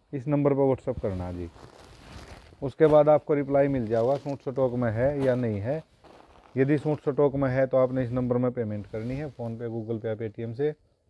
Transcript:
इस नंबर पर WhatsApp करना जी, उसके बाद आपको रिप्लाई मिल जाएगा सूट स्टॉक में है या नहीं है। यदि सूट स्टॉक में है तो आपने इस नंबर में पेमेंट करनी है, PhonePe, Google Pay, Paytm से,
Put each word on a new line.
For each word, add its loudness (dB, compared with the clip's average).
इस -6
नंबर 2
पर 2
WhatsApp -6
करना -4
जी, -8
उसके 2
बाद 6
आपको 4
रिप्लाई 2
मिल -2
जाएगा 2
सूट -8
स्टॉक -2
में 0
है 0
या 2
नहीं -2
है। -4
यदि 2
सूट -2
स्टॉक 2
में 0
है 2
तो 2
आपने 2
इस -4
नंबर 0
में 0
पेमेंट -6
करनी -6
है, -8
PhonePe, -8
Google -6
Pay, -4
Paytm -8
से, -2